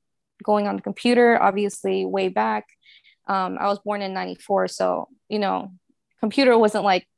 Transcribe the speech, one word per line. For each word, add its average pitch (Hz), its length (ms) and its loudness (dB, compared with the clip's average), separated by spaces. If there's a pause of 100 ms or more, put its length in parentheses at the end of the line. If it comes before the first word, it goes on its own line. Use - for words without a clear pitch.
(420)
going 208 260 0
on 196 80 -4
the 190 60 -10
computer, 240 580 2
obviously, 196 680 -2
way 190 220 -2
back. 214 380 -4 (600)
Um, 185 320 -2
I - 100 -2
was 202 100 0
born 202 240 -6
in 190 120 -6
ninety-four, 185 540 -2
so, - 400 -2 (200)
you 214 100 -4
know, 190 340 -2 (480)
computer 247 380 4
wasn't, 214 260 2
like, 185 220 2 (120)